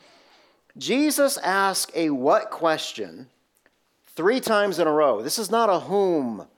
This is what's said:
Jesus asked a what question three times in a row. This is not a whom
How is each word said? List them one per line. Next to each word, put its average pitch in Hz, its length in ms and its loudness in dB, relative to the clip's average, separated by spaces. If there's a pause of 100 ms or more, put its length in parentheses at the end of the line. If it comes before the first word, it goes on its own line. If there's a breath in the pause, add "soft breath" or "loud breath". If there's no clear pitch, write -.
(800 soft breath)
Jesus 277 600 0
asked 196 560 0
a 160 160 0
what 143 400 2
question 117 800 -4 (800)
three 208 320 0
times 208 380 0
in 165 80 2
a 156 60 2
row. 135 300 2
This 151 160 -4
is 196 120 -6
not 226 200 2
a 170 100 2
whom 151 680 -2 (120)